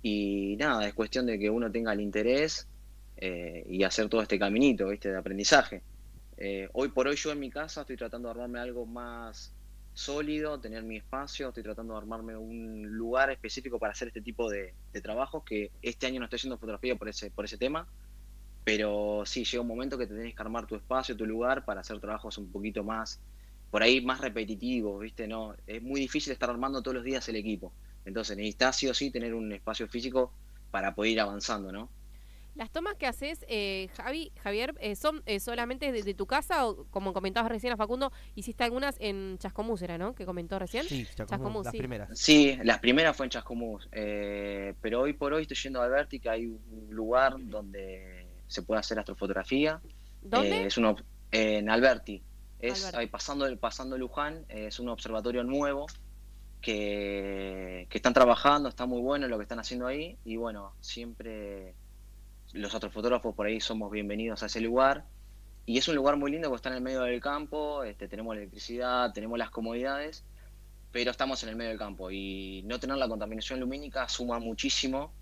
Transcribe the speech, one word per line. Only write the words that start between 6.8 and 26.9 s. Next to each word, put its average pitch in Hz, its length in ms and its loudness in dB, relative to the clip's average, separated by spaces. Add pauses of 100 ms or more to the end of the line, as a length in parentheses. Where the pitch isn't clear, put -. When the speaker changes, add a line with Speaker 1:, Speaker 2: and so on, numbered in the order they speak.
Speaker 1:
por 127 180 4
hoy 147 100 4
yo 151 160 -2
en 147 80 -4
mi 135 80 -6
casa 151 340 -6
estoy 127 140 -8
tratando 120 320 -6
de 113 40 -6
armarme 120 260 -6
algo 123 260 -4
más 117 680 -10 (400)
sólido, 151 680 -2
tener 113 220 -8
mi 113 160 -6
espacio, 139 500 -6
estoy 120 140 -8
tratando 110 320 -6
de 107 60 -6
armarme 113 360 -8
un 110 460 -8 (120)
lugar 123 360 4
específico 123 480 -6
para 104 140 0
hacer 120 160 -4
este 113 120 -8
tipo 113 300 -2
de, 98 240 -4 (180)
de 104 80 -6
trabajos, 110 440 -4
que 104 260 -2 (100)
este 120 260 -4
año 131 120 -2
no 120 80 -4
estoy 123 100 -6
haciendo 123 220 -4
fotografía 110 380 -2
por 107 120 -8
ese, 107 220 -8
por 101 160 -6
ese 104 100 -8
tema, 147 320 -2 (760)
pero 104 600 4
sí, 120 200 -2
llega 120 180 0
un 120 60 -2
momento 131 280 -2
que 123 100 0
te 104 80 -8
tenés 117 200 -6
que - 80 -8
armar 110 240 -4
tu 110 100 -4
espacio, 127 400 0
tu 110 80 -2
lugar, 123 400 2
para 98 160 -2
hacer 107 200 -8
trabajos 107 360 -6
un 98 160 -10
poquito 101 320 -2
más, 110 340 -4 (520)
por 104 120 6
ahí 123 200 10
más 131 180 2
repetitivos, 110 800 0
¿viste? 110 260 -6
No, 110 280 -6 (120)
es 110 140 -8
muy 135 200 -2
difícil 139 340 0
estar 120 160 0
armando 131 320 0
todos 127 140 -2